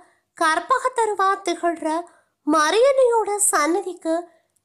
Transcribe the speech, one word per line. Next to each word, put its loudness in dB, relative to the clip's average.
கற்பகத்தருவா 0
திகழ்ற -4
மரியன்னையோட 2
சன்னதிக்கு -2